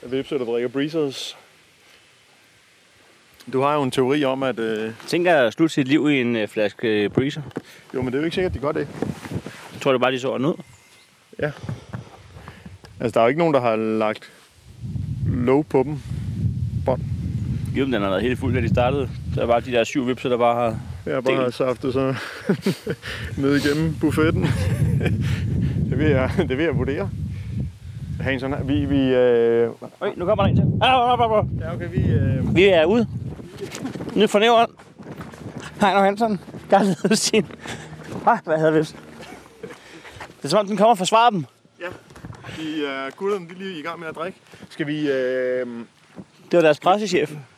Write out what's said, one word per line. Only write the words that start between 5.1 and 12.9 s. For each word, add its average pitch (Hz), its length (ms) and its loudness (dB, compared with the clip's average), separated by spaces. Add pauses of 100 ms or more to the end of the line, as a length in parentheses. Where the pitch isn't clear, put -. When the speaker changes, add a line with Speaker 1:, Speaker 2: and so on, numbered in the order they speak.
Speaker 2:
at 139 260 6
slutte 165 220 0
sit 131 140 0
liv 147 220 2
i 139 100 4
en, 120 160 0
øh, 107 120 -2
flaske, 107 400 -2 (160)
øh, 98 60 0
breezer. 139 320 -2 (520)
Speaker 1:
Jo, 131 80 -4
men 127 100 -2
det - 20 -6
er 139 80 0
jo - 20 -2
ikke 165 100 -4
sikkert, 185 200 -2
de - 40 -6
gør 139 140 -2
det. 151 160 -4 (840)
Speaker 2:
Jeg 117 80 -14
tror, 139 120 2
det 127 60 4
er 120 40 2
bare, 127 100 2
de 127 80 -4
sover 120 180 -2
den 127 80 0
ud. 180 80 2 (840)
Speaker 1:
Ja. 151 120 -2 (1500)